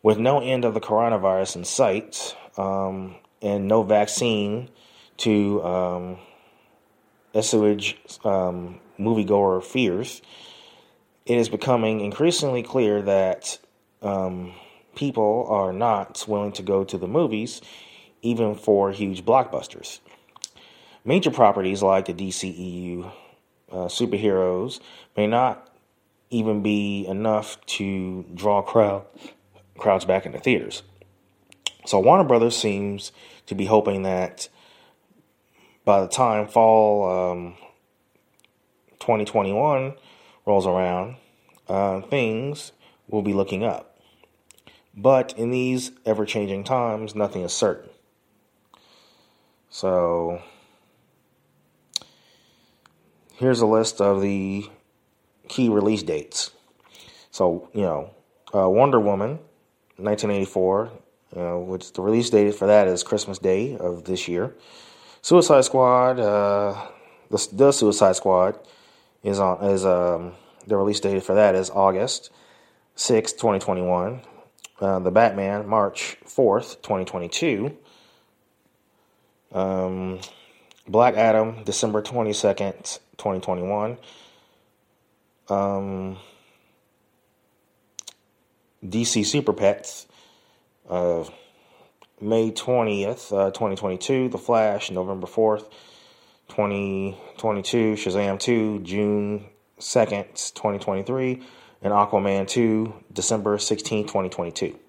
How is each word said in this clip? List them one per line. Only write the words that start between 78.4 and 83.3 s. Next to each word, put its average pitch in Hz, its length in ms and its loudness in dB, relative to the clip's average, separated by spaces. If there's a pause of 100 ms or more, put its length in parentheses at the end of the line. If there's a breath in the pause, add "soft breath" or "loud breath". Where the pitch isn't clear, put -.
Um, 92 680 -4 (680 loud breath)
Black 113 280 4
Adam, 110 480 2
December 107 360 -2
twenty-second, 107 960 -2 (200)
twenty 92 220 -4